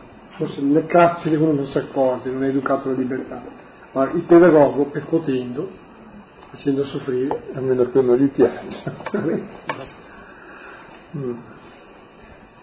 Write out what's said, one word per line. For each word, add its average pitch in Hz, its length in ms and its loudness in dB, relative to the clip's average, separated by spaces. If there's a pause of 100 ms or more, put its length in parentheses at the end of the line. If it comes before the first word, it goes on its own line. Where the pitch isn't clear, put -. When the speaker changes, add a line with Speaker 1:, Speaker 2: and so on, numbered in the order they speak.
(380)
Speaker 1:
Forse 151 220 -8
nel 147 260 2
carcere 170 500 2
uno 156 160 2
non 139 160 -2
si 139 100 -4
accorge, 127 520 -2
non 131 120 -6
è 135 60 0
educato 135 400 -2
alla 131 100 -2
libertà, 127 440 -6 (500)
ma 135 180 0
il 170 120 -2
pedagogo, 151 640 6
percuotendo, 139 840 -4 (840)
facendo 139 340 -2
soffrire. 135 580 -4 (120)
Speaker 2:
A 135 60 -8
meno 127 300 2
che 135 120 4
non 123 140 4
gli 139 120 4
piaccia. - 640 -2 (200)
<laughs> 202 320 -4 (1700)
Mm. 127 180 -6 (1300)